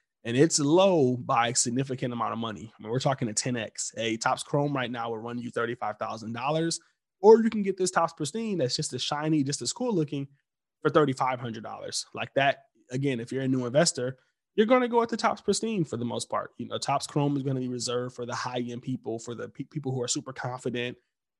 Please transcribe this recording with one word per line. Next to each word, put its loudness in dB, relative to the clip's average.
And -2
it's 6
low 4
by 0
a -4
significant -2
amount -4
of -6
money. -8
I -20
mean, -8
we're 0
talking 0
a -6
ten -4
X. -8
A -2
Topps 0
Chrome 0
right -2
now -6
will -6
run -8
you -8
thirty-five -4
thousand -8
dollars, -2
or 12
you 4
can -2
get -2
this 0
Topps 2
Pristine -4
that's 0
just -4
as -6
shiny, 0
just -4
as -4
cool -2
looking -2
for 4
thirty-five 4
hundred -8
dollars. -8
Like -8
that, 4
again, -2
if -8
you're -2
a 0
new 0
investor, 2
you're 6
gonna 4
go 4
at 0
the -4
Topps 0
Pristine 0
for -6
the -4
most -6
part. -4
You -8
know, -6
Topps -2
Chrome 0
is -4
gonna -2
be -4
reserved -4
for -8
the -6
high-end -6
people, -4
for -10
the -10
pe-, -14
people -6
who -2
are -4
super -4
confident. -4